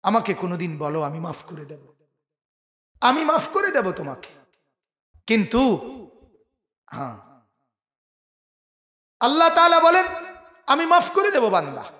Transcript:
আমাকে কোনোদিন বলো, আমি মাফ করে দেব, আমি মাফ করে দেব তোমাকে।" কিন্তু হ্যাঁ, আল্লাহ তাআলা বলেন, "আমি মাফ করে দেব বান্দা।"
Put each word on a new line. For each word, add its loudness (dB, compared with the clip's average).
আমাকে -2
কোনোদিন -8
বলো, -6
আমি -8
মাফ -12
করে -18
দেব, -20
আমি 2
মাফ 0
করে -2
দেব -2
তোমাকে।" -12
কিন্তু 2
হ্যাঁ, -14
আল্লাহ 4
তাআলা 6
বলেন, 4
"আমি 2
মাফ 4
করে 2
দেব 2
বান্দা।" -2